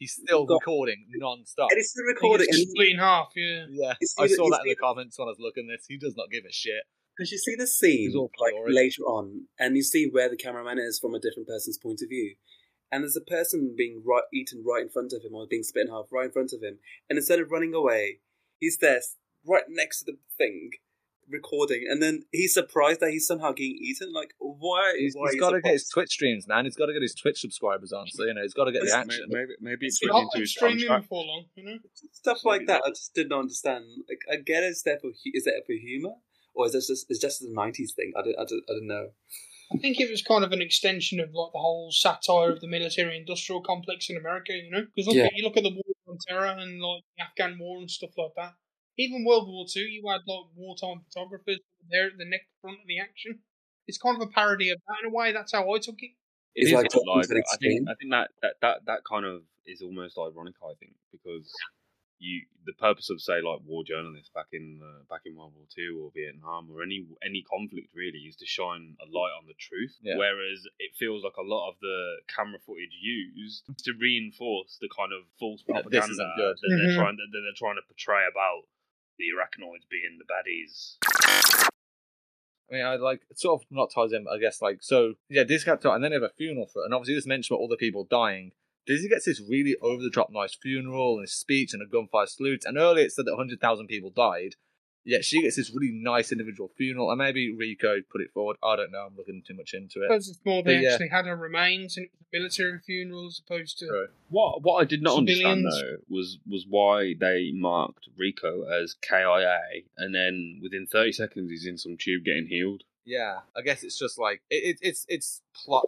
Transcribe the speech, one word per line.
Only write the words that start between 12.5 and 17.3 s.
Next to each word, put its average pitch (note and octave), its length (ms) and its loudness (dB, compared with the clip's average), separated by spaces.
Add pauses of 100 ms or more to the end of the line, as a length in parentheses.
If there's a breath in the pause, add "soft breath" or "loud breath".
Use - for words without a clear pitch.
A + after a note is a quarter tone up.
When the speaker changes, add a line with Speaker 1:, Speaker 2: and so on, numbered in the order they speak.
Speaker 2:
And C#3 100 -2
there's C#3+ 140 -2
a D#3+ 60 -2
person E3 520 -2
being A#2 300 -2
right, A#2+ 180 4 (100)
eaten B2+ 300 -6
right A#2+ 200 0
in A2+ 80 -6
front B2+ 240 -4
of A2 80 -8
him, A2 120 -14
or G#2+ 120 -10
being A2+ 180 -2
split - 220 0
in G#2+ 60 -6
half A2 200 -10
right B2+ 140 0
in C3 40 -6
front C3 220 0
of A2+ 100 -10
him. G2+ 160 -8 (300 loud breath)
And C#3+ 100 2
instead F3 220 4